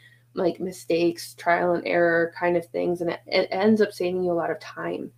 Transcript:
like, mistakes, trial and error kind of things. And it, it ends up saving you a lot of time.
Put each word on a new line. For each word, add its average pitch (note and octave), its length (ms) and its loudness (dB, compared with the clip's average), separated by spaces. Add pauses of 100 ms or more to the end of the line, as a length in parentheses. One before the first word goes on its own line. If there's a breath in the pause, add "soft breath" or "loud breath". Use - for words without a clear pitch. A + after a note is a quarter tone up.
(340 soft breath)
like, F3 260 -2
mistakes, E3+ 760 -2
trial F3 380 0
and - 140 -2
error E3+ 520 2
kind F3 180 2
of E3+ 100 0
things. F3 340 -2
And E3+ 100 -2
it, - 160 -6
it - 240 2
ends G#3 300 4
up G3+ 120 2
saving F3+ 300 -2
you F3+ 80 0
a F3 40 0
lot E3 160 -2
of D#3+ 100 -6
time. - 580 -8